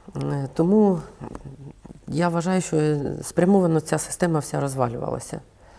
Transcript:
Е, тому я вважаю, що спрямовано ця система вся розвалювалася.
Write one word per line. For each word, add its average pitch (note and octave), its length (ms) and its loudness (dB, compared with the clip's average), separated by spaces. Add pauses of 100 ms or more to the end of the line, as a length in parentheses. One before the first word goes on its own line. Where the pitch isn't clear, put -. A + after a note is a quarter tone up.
(160)
Е, C#3 380 -4
тому G3 440 4 (1080)
я E3+ 200 0
вважаю, E3+ 320 0
що D3+ 360 0 (260)
спрямовано F3 580 4
ця D#3+ 180 -2
система E3 400 0
вся D3 220 -2
розвалювалася. C3 800 -4 (380)